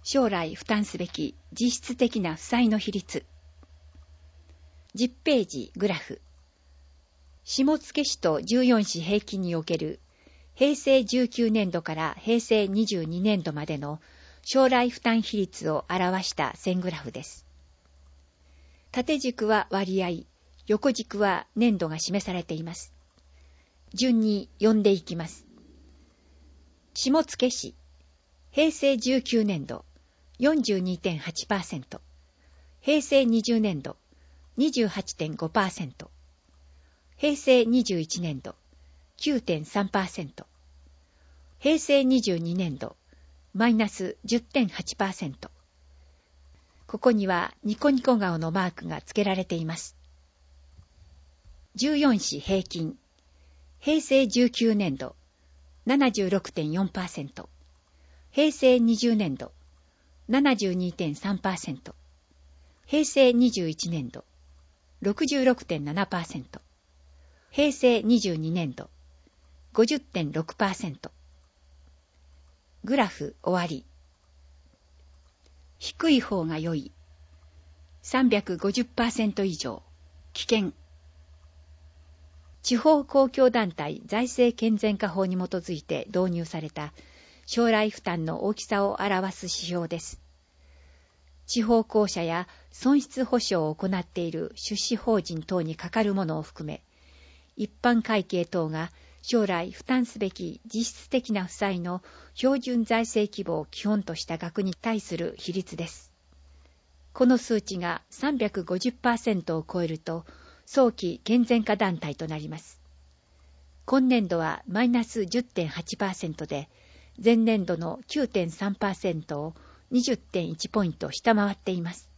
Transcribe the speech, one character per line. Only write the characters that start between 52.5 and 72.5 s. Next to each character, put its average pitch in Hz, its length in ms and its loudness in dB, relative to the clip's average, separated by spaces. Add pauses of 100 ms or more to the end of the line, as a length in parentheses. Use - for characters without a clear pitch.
均、 165 360 -6 (840)
平 311 200 2
成 269 260 4
十 240 220 4
九 226 260 2
年 180 220 0
度、 135 180 -10 (720)
七 262 260 4
十 196 200 0
六 196 200 0
点 156 220 -4
四 185 160 0
パ 190 140 -8
ー 175 60 -8
セ 160 140 -10
ン 139 60 -10
ト、 - 200 -18 (840)
平 294 220 4
成 254 260 6
二 233 180 4
十 226 200 2
年 160 200 0
度、 - 160 -12 (760)
七 262 280 4
十 196 180 0
二 180 180 -2
点 156 220 -4
三 196 240 -4
パ 196 120 -2
ー 180 60 -4
セ - 160 -8
ン 127 60 -8
ト、 - 160 -20 (920)
平 294 220 2
成 254 260 6
二 240 180 6
十 180 180 -2
一 160 200 -6
年 151 220 -4
度、 - 140 -16 (760)
六 208 240 -2
十 269 200 0
六 247 200 4
点 151 200 -4
七 170 220 -2
パ 180 120 -4
ー 170 80 -6
セ 147 140 -10
ン 131 40 -14
ト、 - 160 -18 (920)
平 285 220 2
成 240 300 4
二 233 160 4
十 180 180 0
二 156 140 -4
年 165 220 -2
度、 - 180 -16 (800)
五 220 120 6
十 285 160 0
点 156 320 -6
六 160 240 -6
パ 208 120 0
ー 190 60 -2
セ 185 140 -8
ン 139 80 -10
ト。 - 140 -16 (1700)